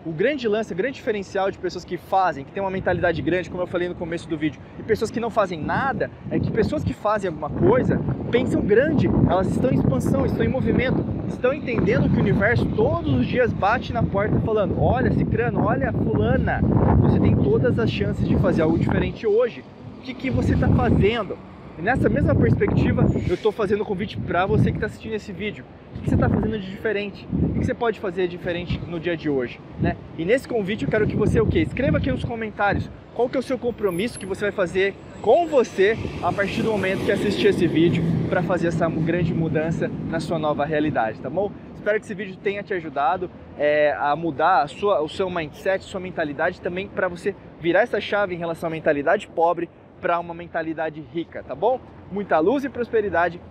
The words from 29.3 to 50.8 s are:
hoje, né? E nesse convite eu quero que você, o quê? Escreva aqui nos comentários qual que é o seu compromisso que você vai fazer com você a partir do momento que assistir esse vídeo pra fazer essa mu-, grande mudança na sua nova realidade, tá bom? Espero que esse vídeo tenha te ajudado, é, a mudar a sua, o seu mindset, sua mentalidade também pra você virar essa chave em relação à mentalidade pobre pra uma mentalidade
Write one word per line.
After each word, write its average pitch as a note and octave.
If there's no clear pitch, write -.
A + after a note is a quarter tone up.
hoje, B2+
né? E3+
E D#3+
nesse B3
convite G#3+
eu -
quero G#3+
que -
você, G#3+
o G#3+
quê? F#3
Escreva C#4+
aqui C#4
nos B3+
comentários G#3+
qual A#3+
que C#4
é C4
o -
seu B3
compromisso G#3
que G3+
você F#3+
vai G3
fazer F#3+
com D#4
você A3+
a F3
partir F#3+
do A3
momento F#3+
que A3+
assistir G3
esse F3+
vídeo D#3+
pra F#3
fazer E3+
essa E3+
mu-, D#3+
grande E3+
mudança D#3+
na D#3+
sua E3
nova D3
realidade, C#3+
tá C3
bom? F#3
Espero G#3
que -
esse A3
vídeo F#3
tenha G3+
te G3
ajudado, D#3+
é, D3
a C#3+
mudar D#3+
a D3
sua, G3
o D#3
seu F#3+
mindset, F#3
sua F#3+
mentalidade E3+
também F#3
pra G3
você F3
virar E3+
essa A3
chave G3+
em E3
relação E3+
à -
mentalidade D#3+
pobre E3+
pra E3+
uma E3+
mentalidade D#3+